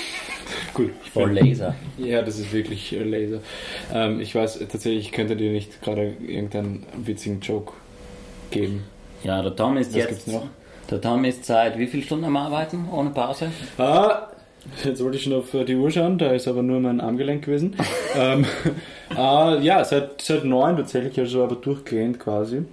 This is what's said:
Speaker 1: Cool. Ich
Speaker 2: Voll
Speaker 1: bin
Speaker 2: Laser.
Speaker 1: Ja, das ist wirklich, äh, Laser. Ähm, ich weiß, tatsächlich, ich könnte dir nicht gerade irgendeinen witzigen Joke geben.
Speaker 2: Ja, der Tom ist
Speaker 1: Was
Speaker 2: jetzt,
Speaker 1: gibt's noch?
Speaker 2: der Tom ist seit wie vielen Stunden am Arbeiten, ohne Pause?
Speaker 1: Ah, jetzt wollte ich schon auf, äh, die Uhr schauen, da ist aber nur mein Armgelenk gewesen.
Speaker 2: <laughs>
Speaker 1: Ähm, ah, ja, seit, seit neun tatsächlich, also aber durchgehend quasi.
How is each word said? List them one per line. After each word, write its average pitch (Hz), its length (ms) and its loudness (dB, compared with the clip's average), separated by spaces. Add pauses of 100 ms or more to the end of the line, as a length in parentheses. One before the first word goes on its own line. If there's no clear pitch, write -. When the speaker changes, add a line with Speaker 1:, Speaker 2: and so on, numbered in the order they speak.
(760)
Speaker 1:
Cool. 123 140 0 (120)
Ich - 80 -16
Speaker 2:
Voll 101 220 2
Speaker 1:
bin 101 160 8
Speaker 2:
Laser. 92 260 0 (220)
Speaker 1:
Ja, 120 240 0
das 107 180 -2
ist 101 140 -6
wirklich, 107 400 -2
äh, 101 100 -2
Laser. 107 360 -2 (540)
Ähm, 110 280 0
ich 107 120 -8
weiß, 110 260 0 (120)
tatsächlich, 110 360 -2
ich - 40 -14
könnte 110 240 0
dir 107 160 0
nicht 104 300 -4
gerade 104 320 -2 (120)
irgendeinen 104 600 -4 (100)
witzigen 104 460 -6
Joke 104 320 -4 (800)
geben. 101 320 -2 (420)
Speaker 2:
Ja, 95 160 0
der 92 120 -2
Tom 127 220 2
ist 127 140 0
Speaker 1:
Was 110 80 -4
Speaker 2:
jetzt, 117 120 2
Speaker 1:
gibt's - 180 -8
noch? 113 200 -4 (420)
Speaker 2:
der 101 120 -2
Tom 120 240 2
ist 123 180 -2
seit 117 340 4
wie 123 100 0
vielen 131 160 -4
Stunden 156 200 -4
am 147 140 0
Arbeiten, 156 520 -4
ohne 147 200 0
Pause? 139 420 -2 (260)
Speaker 1:
Ah, 175 500 6 (580)
jetzt 127 180 0
wollte 131 140 0
ich 135 60 -6
schon 139 100 0
auf, 127 200 -2
äh, 127 120 0
die 127 100 2
Uhr 139 160 4
schauen, 175 260 2
da 147 140 4
ist 127 160 2
aber 123 160 2
nur 127 160 2
mein 123 220 2
Armgelenk 139 420 0
gewesen. 147 320 0 (200)
Speaker 2:
<laughs> - 220 -4
Speaker 1:
Ähm, 135 280 4 (680)
ah, 147 480 6
ja, 170 220 6
seit, - 380 0
seit 151 240 2
neun 135 320 4
tatsächlich, 131 420 -2
also 127 240 2
aber 120 120 0
durchgehend 120 600 -2
quasi. 110 560 -2